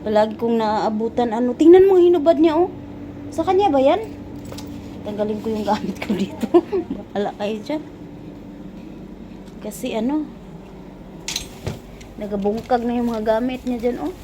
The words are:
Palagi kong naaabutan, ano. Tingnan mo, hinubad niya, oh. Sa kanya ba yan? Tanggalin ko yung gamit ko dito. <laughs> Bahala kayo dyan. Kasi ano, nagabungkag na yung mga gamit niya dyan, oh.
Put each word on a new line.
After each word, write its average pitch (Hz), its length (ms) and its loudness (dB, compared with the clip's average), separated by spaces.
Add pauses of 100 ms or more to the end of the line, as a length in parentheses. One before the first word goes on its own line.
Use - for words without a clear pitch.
Palagi 214 320 2
kong 233 240 0
naaabutan, 214 720 0
ano. 247 240 0
Tingnan 359 320 10
mo, 392 80 6
hinubad 349 400 6
niya, 311 240 6
oh. 359 80 4 (640)
Sa 320 160 -2
kanya 381 240 4
ba 277 80 4
yan? 320 240 4 (1040)
Tanggalin 208 320 -2
ko - 80 -6
yung 214 160 -2
gamit 202 320 -2
ko - 160 -6
dito. 196 480 2 (200)
<laughs> 330 200 -6
Bahala 202 400 -4
kayo 214 240 -4
dyan. 302 200 -6 (1800)
Kasi 214 320 -6
ano, 277 320 0 (1900)
nagabungkag 214 640 -2
na 240 160 0
yung 233 160 -2
mga 220 240 0
gamit 254 240 -4
niya 247 160 -2
dyan, 240 240 -2
oh. 311 80 -4 (120)